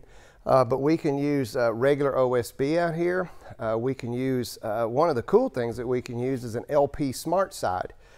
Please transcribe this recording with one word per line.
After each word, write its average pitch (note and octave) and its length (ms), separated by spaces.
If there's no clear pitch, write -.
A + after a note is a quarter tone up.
uh, C3 180
but B2 140
we D3 200
can C#3+ 200
use, C#3+ 400
uh, A#2 160
regular C3+ 420
O B2+ 200
S A#2+ 180
B C#3+ 240
out E3+ 180
here. F3 340
Uh, A2+ 180
we B2+ 160
can A#2+ 200
use, B2+ 480
uh, A2 240
one C3 240
of C#3 80
the A2 60
cool B3+ 260
things A#2 260
that A#2+ 120
we B2+ 140
can A#2+ 180
use B2+ 260
is A2+ 100
an A#2 140
L C#3+ 180
P C#3 240
Smart F3+ 420
Side. F#2 380